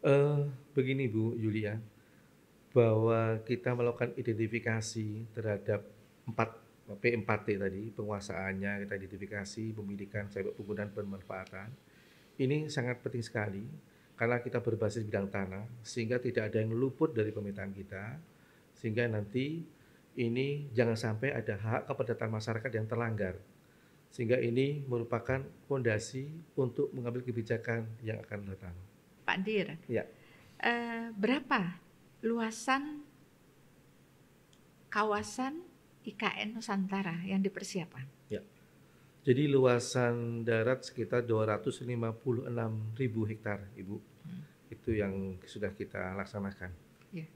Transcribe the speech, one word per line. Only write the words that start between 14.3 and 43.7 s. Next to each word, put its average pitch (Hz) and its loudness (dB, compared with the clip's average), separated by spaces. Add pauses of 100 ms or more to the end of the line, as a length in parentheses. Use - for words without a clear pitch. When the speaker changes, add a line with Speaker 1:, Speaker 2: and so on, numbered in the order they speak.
Speaker 1:
kita 123 -2
berbasis 110 2
bidang 98 0
tanah, 98 -4 (160)
sehingga 120 -2
tidak 120 0
ada 110 2
yang 110 0
luput 131 2
dari 107 2
pemetaan 98 -6
kita, 101 -10 (560)
sehingga 113 0
nanti 123 0 (560)
ini 131 0
jangan 113 4
sampai 113 0
ada 110 -2
hak 113 0
kepadatan 113 0
masyarakat 110 -2
yang 110 0
terlanggar, 110 0 (720)
sehingga 123 2
ini 135 2
merupakan 123 0 (240)
fondasi 127 0 (320)
untuk 139 2
mengambil 120 -2
kebijakan 117 -2 (160)
yang 107 -4
akan 101 -8
datang. 92 -10 (560)
Speaker 2:
Pak - 4
Dir, 196 -2
Speaker 1:
Ya. - -2 (480)
Speaker 2:
eh, 233 -2
berapa 214 0 (480)
luasan 262 -2 (1800)
kawasan 220 0 (300)
I - -10
K 208 0
N 214 -4
Nusantara 190 -2
yang 196 2
dipersiapkan? 170 -4 (240)
Speaker 1:
Ya. 101 -4 (800)
Jadi 139 4
luasan 120 4
darat 120 2
sekitar 117 0
dua 110 4
ratus 107 0
lima 117 0
puluh 120 0
enam 113 -2
ribu 110 0
hektar, 104 -4